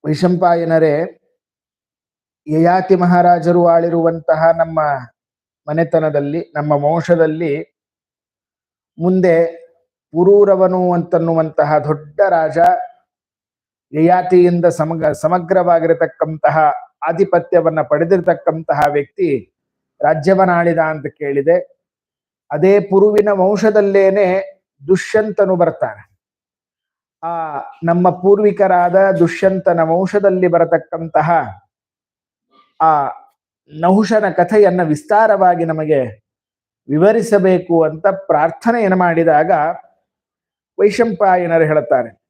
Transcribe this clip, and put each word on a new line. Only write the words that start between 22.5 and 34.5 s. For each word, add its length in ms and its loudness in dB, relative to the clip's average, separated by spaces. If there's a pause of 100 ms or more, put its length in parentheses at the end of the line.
ಅದೇ 280 2
ಪುರುವಿನ 500 0
ವಂಶದಲ್ಲೇನೆ 1300 0 (280)
ದುಷ್ಯಂತನು 680 -2
ಬರ್ತಾನೆ. 580 -4 (1120)
ಆ 360 -8 (240)
ನಮ್ಮ 260 2
ಪೂರ್ವಿಕರಾದ 1000 2
ದುಷ್ಯಂತನ 680 0
ವಂಶದಲ್ಲಿ 680 0
ಬರತಕ್ಕಂತಹ 1120 -2 (1200)
ಆ 260 2 (760)
ನಹುಷನ 480 2
ಕಥೆಯನ್ನ 540 2